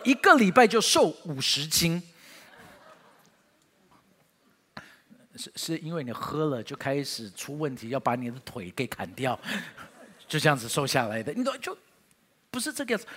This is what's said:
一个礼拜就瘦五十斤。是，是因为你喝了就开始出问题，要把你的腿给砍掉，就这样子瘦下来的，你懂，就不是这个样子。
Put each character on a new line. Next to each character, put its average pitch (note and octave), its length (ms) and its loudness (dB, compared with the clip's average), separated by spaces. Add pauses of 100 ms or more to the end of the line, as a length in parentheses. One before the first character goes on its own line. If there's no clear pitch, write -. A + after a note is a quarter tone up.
一 C4 80 4
个 F#4 220 8
礼 A3 160 6
拜 B3 140 10
就 A3 160 4
瘦 G#3+ 340 4 (100)
五 D3 160 -8
十 C#3+ 260 -2
斤。 E3+ 340 0 (3250)
是， - 200 -14
是 D#3+ 240 -4
因 D#3+ 140 -8
为 D#3+ 100 -4
你 A#2+ 80 -6
喝 D3 340 -2
了 C3 180 -2
就 - 120 -12
开 C#3 280 -2
始 A#2 280 -8
出 C#3+ 280 -10
问 D3+ 160 -2
题， A2+ 140 -12
要 C3+ 100 -2
把 B2 160 0
你 B2 160 -4
的 B2+ 80 -14
腿 F2+ 320 -12
给 B2 160 -4
砍 - 240 -8
掉， B2+ 280 -2 (880)
就 D#3 120 -2
这 D#3 100 4
样 C#3+ 80 4
子 A2+ 100 -8
瘦 C#3 200 0
下 B2+ 200 2
来 A2 140 -4
的， A#2 120 -6
你 A#3+ 100 -4
懂， C4 180 -2
就 - 160 -8 (720)
不 B3+ 100 -8
是 D4 140 -4
这 C4+ 120 -4
个 A#3 100 0
样 G3 40 0
子。 - 60 -14 (120)